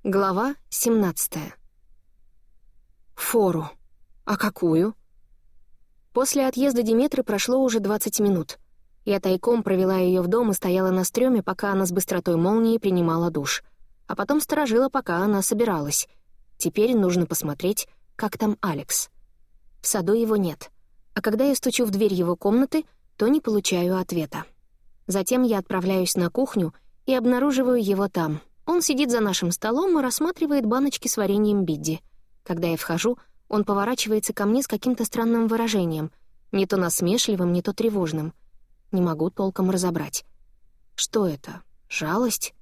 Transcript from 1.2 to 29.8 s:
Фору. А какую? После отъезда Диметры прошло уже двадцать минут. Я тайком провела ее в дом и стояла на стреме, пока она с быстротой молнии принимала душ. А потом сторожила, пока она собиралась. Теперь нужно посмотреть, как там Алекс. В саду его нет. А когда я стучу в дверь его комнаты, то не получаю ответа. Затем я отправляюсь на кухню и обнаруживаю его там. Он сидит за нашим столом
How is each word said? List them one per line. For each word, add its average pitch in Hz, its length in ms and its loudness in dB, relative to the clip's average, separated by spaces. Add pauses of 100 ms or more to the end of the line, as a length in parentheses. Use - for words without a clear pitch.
Фору. 175 560 0 (560)
А 202 120 -2
какую? 185 580 0 (1160)
После 269 340 2
отъезда 254 340 0
Диметры 240 400 2
прошло 240 420 0
уже 226 160 2
двадцать 208 400 -2
минут. 196 380 0 (480)
Я 196 140 0
тайком 196 420 2
провела 190 360 2
ее 185 260 2
в 175 40 -2
дом 226 220 2
и 196 60 0
стояла 185 340 0
на 185 140 2
стреме, 240 400 2
пока 196 300 -4
она 190 120 2
с 180 60 -4
быстротой 180 460 0
молнии 226 420 2
принимала 170 500 2
душ. 147 340 -4 (440)
А - 80 -6
потом 285 260 0
сторожила, 269 480 0
пока 214 280 -2
она 196 260 0
собиралась. 190 680 -2 (480)
Теперь 220 400 2
нужно 180 300 2
посмотреть, 170 600 -4 (280)
как 214 200 -4
там 214 260 0
Алекс. 147 500 -4 (680)
В - 60 -20
саду 196 280 0
его 220 240 2
нет. 180 340 -4 (420)
А 208 80 -4
когда 220 240 2
я 277 80 4
стучу 247 320 0
в 214 60 -2
дверь 196 240 2
его 175 200 2
комнаты, 254 480 2 (320)
то 208 120 0
не 294 140 2
получаю 185 580 0
ответа. 160 460 -4 (600)
Затем 196 380 0
я 226 160 2
отправляюсь 185 560 -2
на 175 160 0
кухню 220 420 -2 (320)
и 262 80 0
обнаруживаю 254 680 2
его 196 280 0
там. 156 340 -2 (240)
Он 339 180 2
сидит 277 260 0
за 240 100 2
нашим 190 300 0
столом 294 480 0